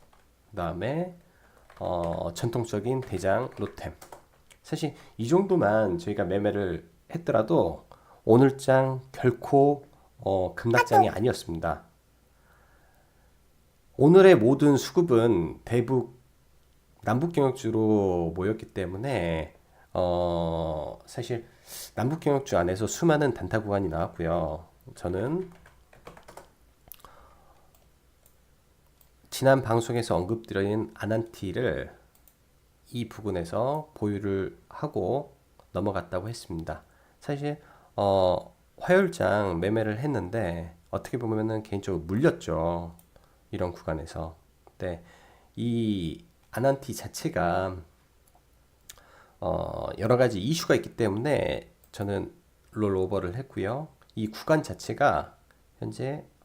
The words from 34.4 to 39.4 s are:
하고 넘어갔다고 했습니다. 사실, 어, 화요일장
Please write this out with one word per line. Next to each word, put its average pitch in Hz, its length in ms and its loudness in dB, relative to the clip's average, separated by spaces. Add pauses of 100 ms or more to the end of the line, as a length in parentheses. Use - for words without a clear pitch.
하고 117 680 -6 (340)
넘어갔다고 95 580 -4
했습니다. 82 540 -10 (380)
사실, 143 420 -6 (320)
어, 95 600 2 (240)
화요일장 101 800 2